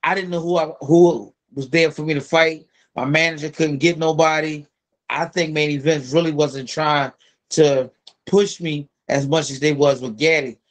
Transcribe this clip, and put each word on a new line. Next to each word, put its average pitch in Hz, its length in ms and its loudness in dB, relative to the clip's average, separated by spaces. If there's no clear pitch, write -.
I 170 140 0
didn't 185 160 -6
know 175 80 -2
who 170 180 0
I, 160 140 0
who 151 520 4
was 131 160 -8
there 160 220 2
for 151 120 -10
me 156 100 -2
to 143 80 -2
fight. 160 440 0
My 127 100 -4
manager 156 440 0
couldn't 151 280 -2
get 160 200 0
nobody. 156 680 0
I 143 160 -4
think 160 280 -4
Main 151 180 0
Events 139 420 -2
really 165 180 2
wasn't 139 380 -4
trying 147 420 -2
to 139 400 2
push 202 340 0
me 151 280 -6
as 139 200 -2
much 143 240 0
as 135 80 -12
they 151 140 0
was 139 280 2
with 117 160 -10
Gaddy. 143 400 0